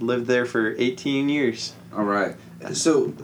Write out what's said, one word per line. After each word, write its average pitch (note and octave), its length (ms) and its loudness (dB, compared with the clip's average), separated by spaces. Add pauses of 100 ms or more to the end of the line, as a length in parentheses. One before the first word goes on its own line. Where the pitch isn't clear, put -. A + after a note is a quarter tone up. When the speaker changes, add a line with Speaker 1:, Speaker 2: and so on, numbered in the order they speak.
Speaker 1:
Lived A#2+ 260 -2
there B2 200 4
for A2 320 0
eighteen C#3 500 0
years. C#3 460 0 (200)
Speaker 2:
All G#2+ 100 -2
right. G2+ 300 0 (380)
So, C#3 400 2 (120)